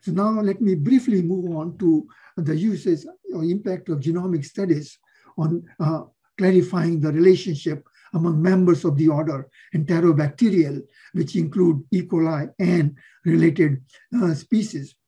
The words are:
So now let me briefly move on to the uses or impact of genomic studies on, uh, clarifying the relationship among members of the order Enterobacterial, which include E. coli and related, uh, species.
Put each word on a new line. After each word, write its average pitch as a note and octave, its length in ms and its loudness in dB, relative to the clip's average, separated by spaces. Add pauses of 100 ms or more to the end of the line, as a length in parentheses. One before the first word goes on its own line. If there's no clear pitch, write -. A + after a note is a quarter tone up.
So F3 120 -6
now G3+ 180 0 (100)
let G3 220 -2
me G3 140 2
briefly G#3+ 440 2
move F3 340 -2
on D#3 240 -8
to D#3 300 2 (280)
the D#3 200 -2
uses E3 500 -2 (280)
or D#3+ 100 -6
impact G3+ 460 -4
of D3+ 100 -4
genomic E3 460 -4
studies E3 520 -4 (380)
on, E3+ 260 -2 (160)
uh, D#3 260 -2 (340)
clarifying E3+ 640 2
the D3+ 120 0
relationship D#3+ 760 2 (280)
among D#3+ 260 0
members F3+ 460 2
of D3 100 0
the D#3 120 4
order D3+ 380 -2 (280)
Enterobacterial, D#3 1040 2 (320)
which E3+ 240 -4
include E3 540 0
E. F3+ 120 0
coli D#3+ 460 -2 (100)
and F3 380 2 (300)
related, D#3+ 580 2 (320)
uh, F#3 160 0
species. D#3 600 -4 (140)